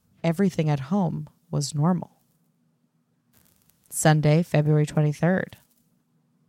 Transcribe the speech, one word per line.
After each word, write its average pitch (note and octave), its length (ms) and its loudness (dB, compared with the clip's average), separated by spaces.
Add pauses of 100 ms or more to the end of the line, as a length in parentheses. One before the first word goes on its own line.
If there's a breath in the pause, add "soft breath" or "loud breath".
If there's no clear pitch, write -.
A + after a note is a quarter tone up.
(220)
everything E3 480 0
at C#3+ 100 0
home D3+ 480 -4 (220)
was D3 240 -4
normal. D#3+ 460 -2 (1700)
Sunday, D#3 540 2
February D3+ 440 0
twenty-third. D#3 680 -2 (920)